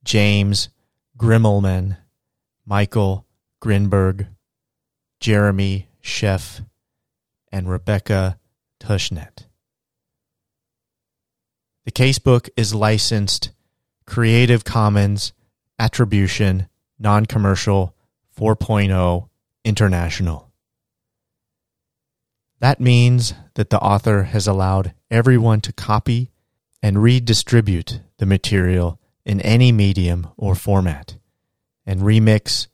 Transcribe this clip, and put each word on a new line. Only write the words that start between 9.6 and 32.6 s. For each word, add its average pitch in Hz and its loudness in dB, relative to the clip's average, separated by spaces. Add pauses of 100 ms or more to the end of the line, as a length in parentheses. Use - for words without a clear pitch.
The - -14
casebook 127 2
is 107 -2
licensed 107 -2 (540)
Creative 117 2
Commons 101 0 (440)
Attribution 98 0 (280)
Non-Commercial 104 0 (380)
four 110 0
point 101 0
oh 90 -2 (360)
International. 90 -2 (2000)
That 131 0
means 123 4 (200)
that 107 -4
the 104 2
author 101 0
has 98 -2
allowed 95 0 (160)
everyone 113 2
to - -10
copy 117 -2 (500)
and 104 0
redistribute 117 0 (160)
the 104 -4
material 92 0 (240)
in 104 -4
any 120 4
medium 92 0
or 98 -2
format, 92 -2 (680)
and 95 -4
remix 110 2